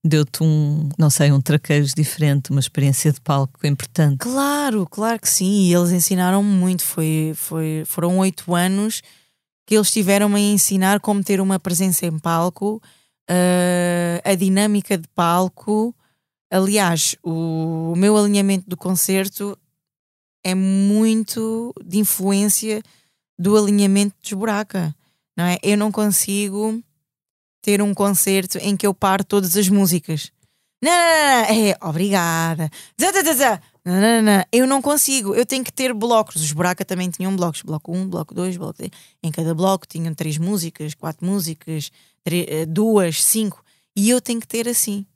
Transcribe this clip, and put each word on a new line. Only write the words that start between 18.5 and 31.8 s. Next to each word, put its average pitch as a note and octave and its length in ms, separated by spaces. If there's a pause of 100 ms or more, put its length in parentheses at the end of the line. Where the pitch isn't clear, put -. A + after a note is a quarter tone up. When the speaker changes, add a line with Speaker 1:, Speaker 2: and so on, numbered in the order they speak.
Speaker 2:
do F3+ 80
concerto F#3+ 800 (880)
é F#3 80
muito A3 1200 (100)
de F3+ 140
influência G#3 840 (560)
do G3 160
alinhamento G3+ 680
dos - 100
Buraca, G3+ 640 (420)
não F3 80
é? F3+ 160
Eu G#3 160
não G#3+ 140
consigo G#3 880 (800)
ter G3+ 220
um G3+ 100
concerto G3 680
em G3+ 160
que G3+ 120
eu G3 80
paro G3 280
todas F#3+ 320
as G3 140
músicas. F3+ 640 (500)
Não, C#4 100
não, F4 60
não, C#4+ 640
não. G#3+ 100
É, F#3 120